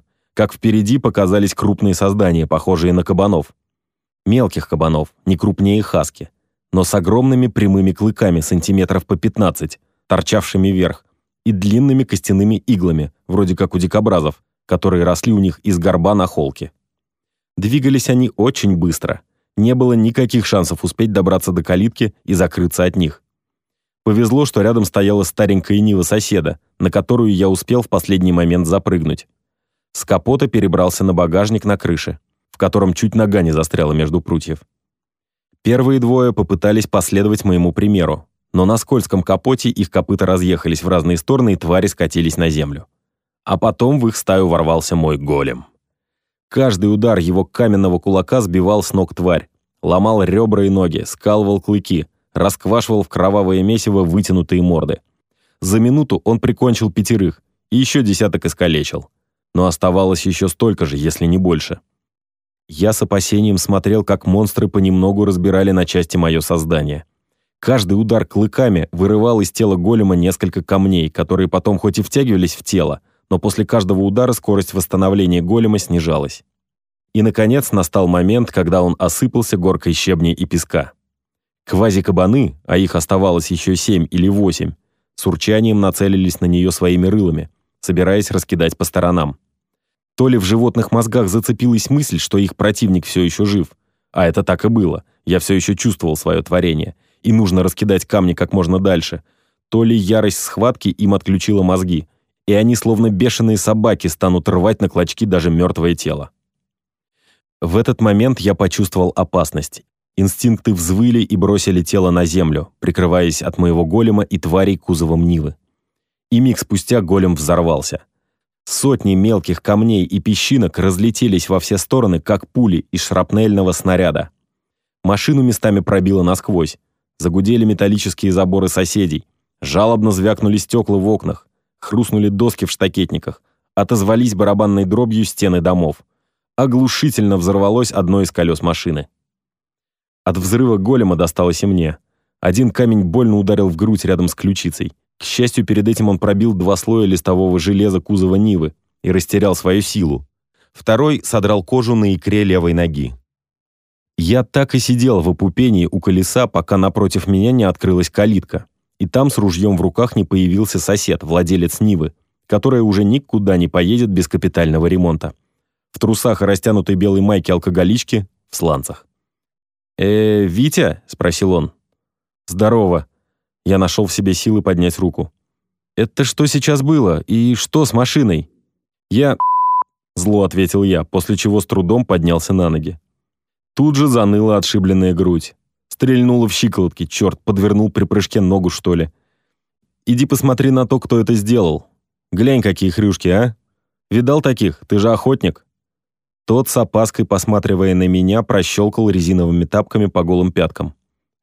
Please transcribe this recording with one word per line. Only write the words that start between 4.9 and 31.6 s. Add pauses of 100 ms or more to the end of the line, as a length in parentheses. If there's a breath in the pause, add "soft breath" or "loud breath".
не
крупнее
хаски, (420)
но
с
огромными
прямыми
клыками
сантиметров
по
пятнадцать, (280)
торчавшими
вверх, (400)
и
длинными
костяными
иглами, (160)
вроде
как
у
дикобразов, (240)
которые
росли
у
них
из
горба
на
холке. (840)
Двигались
они
очень
быстро. (360)
Не
было
никаких
шансов
успеть
добраться
до
калитки (100)
и
закрыться
от
них. (800)
Повезло,
что
рядом
стояла
старенькая
Нива
соседа, (200)
на
которую
я
успел
в
последний
момент
запрыгнуть. (640)
С
капота
перебрался
на
багажник